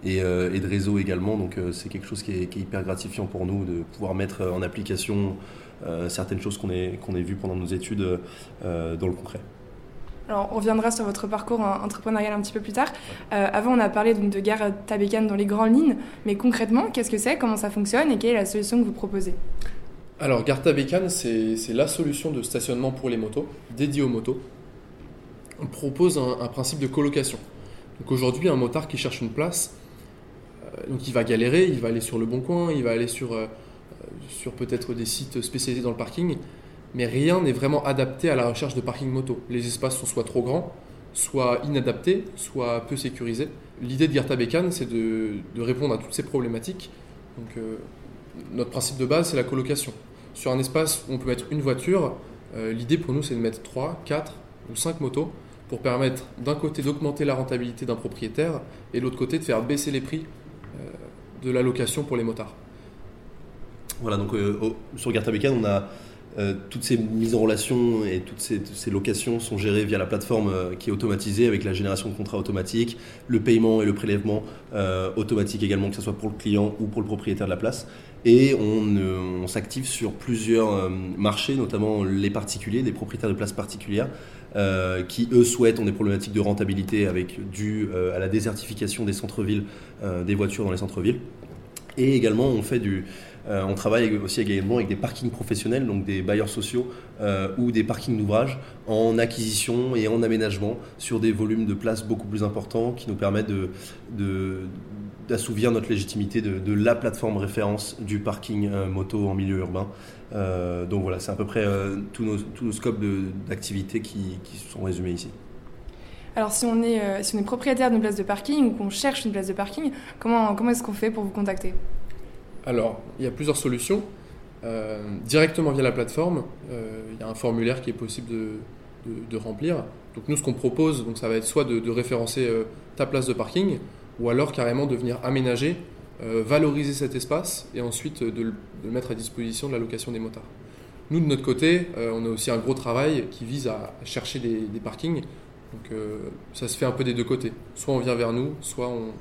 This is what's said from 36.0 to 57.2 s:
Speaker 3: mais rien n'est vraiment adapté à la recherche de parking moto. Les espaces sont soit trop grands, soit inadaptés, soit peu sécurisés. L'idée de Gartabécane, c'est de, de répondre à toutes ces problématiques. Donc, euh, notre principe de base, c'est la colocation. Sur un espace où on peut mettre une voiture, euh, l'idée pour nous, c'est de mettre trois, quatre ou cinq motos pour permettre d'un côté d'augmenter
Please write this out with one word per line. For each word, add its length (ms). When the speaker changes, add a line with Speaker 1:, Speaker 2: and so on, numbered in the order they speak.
Speaker 3:
mais 120
rien 340
n'est 120
vraiment 320
adapté 460
à 60
la 120
recherche 260
de 60
parking 300
moto. 300
Les 160
espaces 320
sont 80
soit 180
trop 180
grands, 300
soit 500
inadaptés, 600
soit 500
peu 100
sécurisés. 520
L'idée 260
de 40
Gartabécane, 580
c'est 180
de, 440
de 80
répondre 320
à 40
toutes 160
ces 80
problématiques. 680
Donc, 180
euh, 200
notre 160
principe 280
de 80
base, 240
c'est 60
la 80
colocation. 480
Sur 180
un 60
espace 500
où 60
on 40
peut 100
mettre 220
une 100
voiture, 540
euh, 180
l'idée 260
pour 140
nous, 100
c'est 120
de 60
mettre 220
trois, 420
quatre 300
ou 60
cinq 240
motos 300
pour 120
permettre 440
d'un 120
côté 280
d'augmenter 420